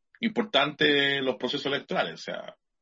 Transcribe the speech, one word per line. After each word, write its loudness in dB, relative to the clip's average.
importante 2
los 0
procesos -4
electorales. -2
O -16
sea, -10